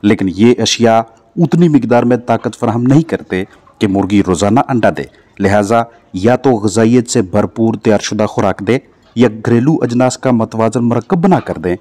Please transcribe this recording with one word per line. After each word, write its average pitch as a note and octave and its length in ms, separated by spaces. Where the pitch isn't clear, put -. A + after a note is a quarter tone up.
लेकिन G#2 260
ये G#2 260
अशिया A2+ 480
उतनी E3+ 320
मिकदार A#2+ 360
में A#2+ 160
ताकत A#2 340
फराहम A#2+ 280
नहीं C3+ 220
करते F#2+ 420
कि A2 80
मुर्गी G2 340
रोज़ाना G2+ 400
अंडा A2 280
दे। C#2+ 180
लिहाजा G#2 460
या A2 200
तो C3 220
ग़िज़ाइयत A2+ 500
से A#2+ 160
भरपूर G#2 520
तैयारशुदा G#2 520
खुराक G2+ 340
दें A2 160
या A#2+ 140
घरेलू A#2+ 480
अजनास B2 380
का C3 180
मतवाजन A2+ 480
मरकब A#2+ 380
बना F3+ 200
कर E2+ 180
दें F2 220